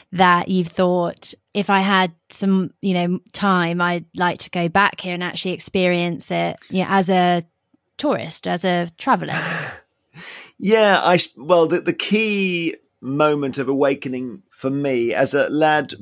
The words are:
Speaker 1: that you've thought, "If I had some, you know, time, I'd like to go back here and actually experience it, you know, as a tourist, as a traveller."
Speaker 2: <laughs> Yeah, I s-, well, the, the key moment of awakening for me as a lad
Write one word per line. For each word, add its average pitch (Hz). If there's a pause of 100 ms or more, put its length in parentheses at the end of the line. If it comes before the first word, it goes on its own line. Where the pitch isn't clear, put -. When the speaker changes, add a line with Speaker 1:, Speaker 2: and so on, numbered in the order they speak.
(120)
Speaker 1:
that 175
you've 185
thought, 180 (220)
"If 202
I 196
had 190 (180)
some, 190 (120)
you 190
know, 175 (140)
time, 175
I'd 175 (100)
like 175
to -
go 170
back 196
here 180
and 175
actually 180
experience 175
it, 170 (120)
you 185
know, -
as 190
a 180 (540)
tourist, -
as 180
a 175
traveller." 180
Speaker 2:
<laughs> 160 (1160)
Yeah, 208
I 175
s-, -
well, 165
the, 151
the 165
key 196 (240)
moment 143
of 131
awakening 135
for -
me 135
as 127
a 143
lad 151